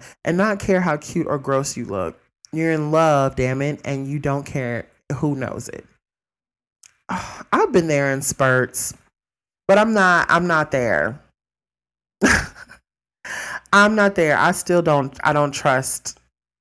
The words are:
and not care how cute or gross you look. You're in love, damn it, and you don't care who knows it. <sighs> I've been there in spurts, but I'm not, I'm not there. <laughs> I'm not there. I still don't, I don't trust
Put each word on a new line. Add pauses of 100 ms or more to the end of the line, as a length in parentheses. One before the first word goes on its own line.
(240)
and
not
care
how
cute
or
gross
you
look. (360)
You're
in
love,
damn
it,
and
you
don't
care (300)
who
knows
it. (1200)
<sighs>
I've
been
there
in
spurts, (720)
but
I'm
not,
I'm
not
there. (1000)
<laughs> (1400)
I'm
not
there.
I
still
don't,
I
don't
trust (420)